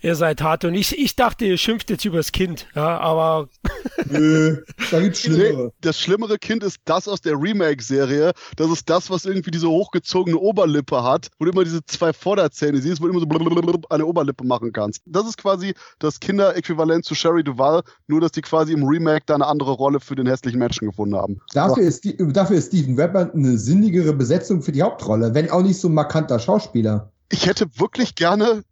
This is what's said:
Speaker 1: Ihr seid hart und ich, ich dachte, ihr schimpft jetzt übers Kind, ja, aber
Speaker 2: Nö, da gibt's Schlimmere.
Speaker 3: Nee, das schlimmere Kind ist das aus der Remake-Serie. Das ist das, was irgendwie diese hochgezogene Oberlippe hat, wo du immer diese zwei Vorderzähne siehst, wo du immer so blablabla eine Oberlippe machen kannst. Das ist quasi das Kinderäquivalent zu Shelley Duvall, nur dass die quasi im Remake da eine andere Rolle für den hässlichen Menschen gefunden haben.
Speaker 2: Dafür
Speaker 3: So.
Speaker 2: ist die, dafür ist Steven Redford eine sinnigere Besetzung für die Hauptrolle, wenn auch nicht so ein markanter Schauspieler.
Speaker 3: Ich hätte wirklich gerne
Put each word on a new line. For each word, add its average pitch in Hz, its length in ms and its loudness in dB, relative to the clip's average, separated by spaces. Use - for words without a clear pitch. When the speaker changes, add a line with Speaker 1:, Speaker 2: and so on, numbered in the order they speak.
Speaker 1:
Ihr 170 120 0
seid 156 260 0
hart 156 240 0
und 170 80 -2
ich, - 240 -2
ich 277 180 -2
dachte, 240 300 0
ihr 185 140 2
schimpft 226 320 -2
jetzt 190 140 -4
übers 165 260 -2
Kind, 175 420 -4
ja, 156 240 -2
aber 160 520 0
Speaker 2:
Nö, 156 480 4
da 165 100 2
gibt's 185 200 0
Schlimmere. 156 460 2
Speaker 3:
Nee, 117 60 -8
das 160 180 -2
schlimmere 208 400 0
Kind 220 240 -4
ist 190 220 -4
das 175 220 0
aus 202 140 -6
der 156 180 -2
Remake-Serie. 147 920 0
Das 160 160 0
ist - 180 -6
das, 175 220 0
was 180 140 -4
irgendwie 190 260 -4
diese 165 180 0
hochgezogene 170 680 0
Oberlippe 156 640 0
hat, 127 240 0
wo 151 80 -2
du 175 60 2
immer 185 120 2
diese 165 220 -4
zwei - 280 -2
Vorderzähne 151 680 0
siehst, 156 180 -2
wo 160 60 -4
du 175 60 2
immer 180 80 0
so 165 80 -2
blablabla 170 480 0
eine 156 160 0
Oberlippe 147 360 -2
machen 120 300 -2
kannst. 104 320 -4
Das 185 220 -2
ist 226 100 -12
quasi 196 380 -2
das 156 200 -4
Kinderäquivalent 170 840 0
zu - 80 -6
Shelley 165 300 2
Duvall, 143 400 2
nur 156 140 2
dass 165 100 0
die 156 100 -6
quasi 160 320 0
im 147 100 0
Remake 156 440 2
da 151 80 2
eine 139 100 2
andere 143 280 0
Rolle 139 260 0
für 135 160 -10
den 131 100 -2
hässlichen 127 320 -2
Menschen 120 300 -2
gefunden 101 280 -4
haben. 98 260 -4
Speaker 2:
Dafür 180 300 2
Speaker 3:
So. 175 60 4
Speaker 2:
ist - 160 -6
die, 202 120 -6
dafür 196 240 2
ist - 120 0
Steven 135 300 0
Redford 175 360 0
eine 135 240 2
sinnigere 170 540 2
Besetzung 147 500 0
für - 80 -4
die 139 100 0
Hauptrolle, 113 540 0
wenn 156 160 0
auch 180 100 2
nicht 190 180 2
so 180 100 0
ein 160 40 2
markanter 147 460 0
Schauspieler. 110 720 -2
Speaker 3:
Ich - 160 -2
hätte 180 220 2
wirklich 214 380 -2
gerne 208 560 2